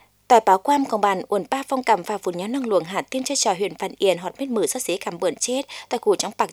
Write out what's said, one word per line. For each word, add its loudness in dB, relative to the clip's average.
Tỏi 8
báo 8
quam 2
công -2
bàn 2
uẩn 0
ba -4
phong -2
cầm 2
và -4
vùn -4
nhớ -6
năng -4
luồng 2
Hà -6
Tiêm -6
chơi -4
trò 2
huyện -4
Văn -6
Yên 2
họt -10
mít -6
mử 0
sát -4
xế -4
cầm -8
bươn 0
chết, -4
tỏi -2
củ 2
chống -4
bạc 0